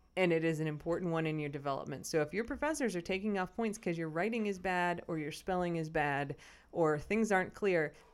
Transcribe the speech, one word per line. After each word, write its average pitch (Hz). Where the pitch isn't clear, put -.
And 185
it 160
is 160
an 156
important 165
one 160
in 156
your 147
development. 143
So 160
if 151
your 208
professors 285
are 170
taking 202
off 185
points 226
'cause 175
your 165
writing 208
is 202
bad 175
or 165
your 151
spelling 180
is 160
bad 143
or 156
things 208
aren't 185
clear, 175